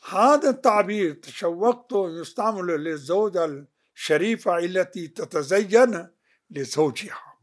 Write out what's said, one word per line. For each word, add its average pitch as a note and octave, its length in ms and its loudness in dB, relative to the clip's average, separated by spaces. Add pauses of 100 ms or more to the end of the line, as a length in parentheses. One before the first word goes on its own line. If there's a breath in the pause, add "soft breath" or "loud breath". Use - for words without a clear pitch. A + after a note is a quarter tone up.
هذا C#4 400 4
التعبير G#3 640 2
تشوقت G3 800 -4
يستعمل F#3 720 -4 (160)
للزوجة D#3+ 840 -2 (280)
الشريفة F#3 640 0
التي F3 500 -2
تتزين F3+ 1000 0 (400)
لزوجها C#3+ 920 -4